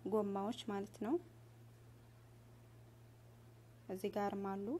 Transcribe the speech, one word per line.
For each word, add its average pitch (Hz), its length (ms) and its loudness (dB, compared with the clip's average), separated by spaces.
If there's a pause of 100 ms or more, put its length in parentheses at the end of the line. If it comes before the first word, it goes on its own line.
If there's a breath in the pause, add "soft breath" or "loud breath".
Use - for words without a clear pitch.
ጎማዎች 202 600 4
ማለት 202 340 -2
ነው። 226 140 4 (2750)
እዚህ 196 240 2
ጋርም 202 340 4
አሉ። 196 200 2 (140)